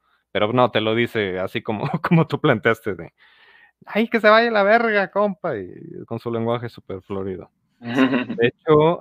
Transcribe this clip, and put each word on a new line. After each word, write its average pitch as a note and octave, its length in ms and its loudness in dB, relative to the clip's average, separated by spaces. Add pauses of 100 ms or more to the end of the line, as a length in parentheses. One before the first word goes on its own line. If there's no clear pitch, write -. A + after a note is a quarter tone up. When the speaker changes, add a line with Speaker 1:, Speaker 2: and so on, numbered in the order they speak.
(320)
Speaker 1:
Pero G#2 200 0
no, B2 180 4
te A2 120 0
lo A2 120 0
dice A2 460 -2
así G2 220 -6
como, G#2+ 200 -6
<laughs> C3 200 -6
como E3 260 4
tú C#3 120 -6
planteaste A2+ 540 0
de, - 200 -14 (720)
"Ay, A3 220 -2
que A3+ 120 -2
se G#3 80 4
vaya A3+ 220 4
la G#3 120 2
verga, G#3 480 2
compa", G3+ 480 -2
y - 480 -14
con A2+ 140 -8
su A#2+ 100 -6
lenguaje A#2 380 -2
súper - 340 -14
florido. F#2+ 480 -8 (300)
Speaker 2:
<laughs> A#2+ 600 -2
Speaker 1:
De A#2 80 2
hecho, D#3 520 2